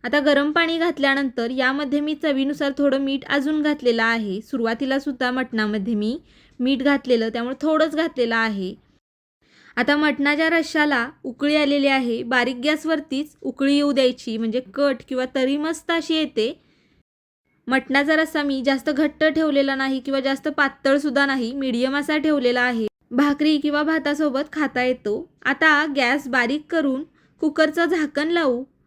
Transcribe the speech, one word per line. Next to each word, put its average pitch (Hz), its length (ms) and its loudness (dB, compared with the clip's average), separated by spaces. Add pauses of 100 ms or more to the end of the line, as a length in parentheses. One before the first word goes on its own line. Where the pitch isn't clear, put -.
आता 254 180 2
गरम 285 300 4
पाणी 330 260 0
घातल्यानंतर 277 720 0
यामध्ये 269 480 0
मी 302 160 -2
चवीनुसार 277 600 0
थोडं 277 220 2
मीठ 277 280 -2
अजून 294 340 0
घातलेलं 262 420 0
आहे. 220 380 -2
सुरुवातीलासुद्धा 254 880 -2
मटणामध्ये 220 640 -2
मी 214 220 -2 (420)
मीठ 262 240 0
घातलेलं, 254 460 2
त्यामुळे 240 320 -4
थोडंच 311 340 2
घातलेलं 254 400 0
आहे. 214 380 -2 (1040)
आता 285 200 2
मटणाच्या 294 520 0
रश्श्याला 294 600 0 (140)
उकळी 285 320 -2
आलेली 285 320 2
आहे. 247 360 0
बारीक 247 360 0
गॅसवरतीच 302 840 -2
उकळी 269 320 0
येऊ 285 180 2
द्यायची, 254 460 0
म्हणजे 226 240 -2 (140)
कट 269 340 0
किंवा 254 160 -2 (100)
तरी 269 220 0
मस्त 320 340 -4
अशी 330 240 -2
येते. 294 380 -2 (1120)
मटणाचा 262 480 2
रस्सा 311 280 0
मी 269 200 -2
जास्त 269 260 0
घट्ट 302 360 0
ठेवलेला 294 500 2
नाही 269 240 -2
किंवा 269 220 -2
जास्त 269 280 -2
पातळसुद्धा 277 760 0
नाही, 262 280 -2
मीडियम 262 440 0
असा 302 220 0
ठेवलेला 269 420 2
आहे. 233 260 0 (240)
भाकरी 294 480 2
किंवा 294 240 0
भातासोबत 302 720 -2
खाता 269 300 -2
येतो. 254 460 -2 (140)
आता 294 420 2 (100)
गॅस 269 340 0
बारीक 262 420 0
करून 285 320 0 (380)
कुकरचं 311 440 0
झाकण 311 460 -2
लावू 269 320 0 (240)